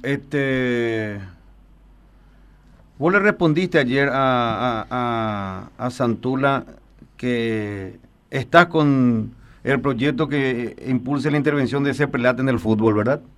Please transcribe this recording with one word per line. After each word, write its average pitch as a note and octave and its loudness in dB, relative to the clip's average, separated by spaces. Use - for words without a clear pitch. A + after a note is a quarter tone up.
este, B2+ -2
vos D#3 2
le G3+ 4
respondiste F3+ 2
ayer C#3 2
a, A#2+ 0
a, - -10
a, A2 -4
a B2 -6
Santula C3 -2
que G#2+ -4
estás D3+ 6
con C3 2
el C3+ 0
proyecto C3+ 0
que C3 -2
impulse C3 -2
la D3 0
intervención C#3+ 0
de C#3+ 0
ese C#3 -2
prelate B2 0
en C3 0
el A#2+ 2
fútbol, G#2+ 2
¿verdad? A#2+ 0